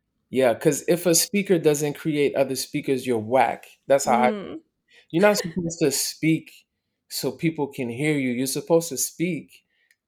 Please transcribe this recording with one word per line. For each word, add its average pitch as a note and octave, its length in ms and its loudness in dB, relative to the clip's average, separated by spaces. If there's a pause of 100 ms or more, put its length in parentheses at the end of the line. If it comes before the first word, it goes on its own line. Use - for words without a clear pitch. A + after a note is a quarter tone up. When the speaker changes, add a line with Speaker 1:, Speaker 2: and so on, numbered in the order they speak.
(300)
Speaker 1:
Yeah, B2+ 240 2
'cause D#3 340 0
if E3+ 180 0
a E3+ 80 4
speaker F#3+ 440 0
doesn't D3 360 2
create D3 400 0
other C3 220 0
speakers, C3+ 500 -4
you're A#2+ 120 0
whack. A#2 480 0 (200)
That's C3+ 200 2
how C3 160 4
I B2+ 80 4
Speaker 2:
Mm. G#3+ 300 -8 (500)
Speaker 1:
You're E3 120 0
not G#3 160 6
supposed E3 420 -6
to D3+ 100 2
speak - 600 -2 (560)
so - 240 -6
people D#3 360 -2
can B2+ 220 -8
hear D3+ 260 -2
you. C3 140 -2
You're B2 160 -4
supposed E3 440 0
to C3 60 -8
speak - 640 -6 (460)